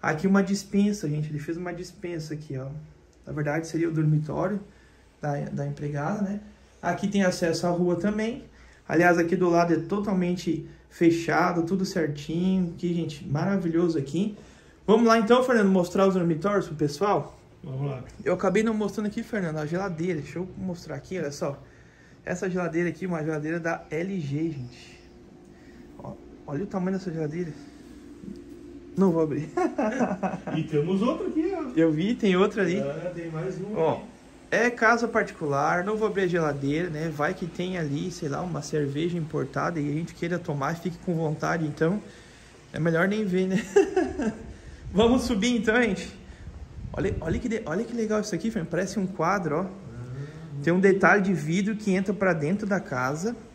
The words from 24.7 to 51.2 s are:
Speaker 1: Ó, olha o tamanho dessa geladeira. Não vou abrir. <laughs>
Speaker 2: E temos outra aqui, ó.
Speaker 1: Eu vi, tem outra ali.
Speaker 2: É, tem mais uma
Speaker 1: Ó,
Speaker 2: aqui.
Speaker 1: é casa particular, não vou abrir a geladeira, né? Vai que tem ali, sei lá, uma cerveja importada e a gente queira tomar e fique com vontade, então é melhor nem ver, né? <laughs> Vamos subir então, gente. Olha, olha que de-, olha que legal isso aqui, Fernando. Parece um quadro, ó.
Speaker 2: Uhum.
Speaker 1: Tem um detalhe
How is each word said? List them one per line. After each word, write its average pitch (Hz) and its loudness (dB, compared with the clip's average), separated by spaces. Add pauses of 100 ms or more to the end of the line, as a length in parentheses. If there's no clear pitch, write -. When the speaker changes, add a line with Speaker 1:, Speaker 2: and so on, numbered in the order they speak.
Speaker 1:
Ó, - -12 (340)
olha 147 -4
o 202 -4
tamanho 190 0
dessa 185 -4
geladeira. 160 -4 (1500)
Não 190 6
vou 165 2
abrir. 151 -2
<laughs> 233 -2
Speaker 2:
E 160 0
temos 170 0
outra 320 0
aqui, 320 0
ó. 311 -6
Speaker 1:
Eu 165 6
vi, 185 0
tem 196 2
outra 202 2
ali. 170 0
Speaker 2:
É, 156 -4
tem 165 -10
mais 175 -6
uma 202 -6
Speaker 1:
Ó, 160 2
Speaker 2:
aqui. - -10 (480)
Speaker 1:
é 220 2
casa 233 4
particular, 165 0
não 214 -2
vou 214 0
abrir 190 0
a 185 2
geladeira, 151 0
né? 160 -4
Vai 151 0
que 185 -6
tem 180 -4
ali, 165 -2
sei 170 -6
lá, 143 -4
uma 165 -4
cerveja 151 -2
importada 151 -2
e 147 -2
a - -2
gente 160 -4
queira 170 -4
tomar 147 -2
e - -10
fique 175 -6
com 180 -2
vontade, 160 0
então 160 0 (720)
é - -6
melhor 165 4
nem 214 0
ver, 185 2
né? 190 0 (640)
<laughs> 214 0 (600)
Vamos 233 6
subir 240 2
então, 220 4
gente. 202 0 (840)
Olha, 190 0
olha 165 -2
que 240 -4
de-, 220 -2
olha 175 -2
que 233 -10
legal 214 0
isso 202 -4
aqui, 196 -2
Fernando. 175 -4
Parece 190 -2
um 190 0
quadro, 175 0
ó. 170 0
Speaker 2:
Uhum. 143 -10
Speaker 1:
Tem 165 4
um 185 4
detalhe 196 6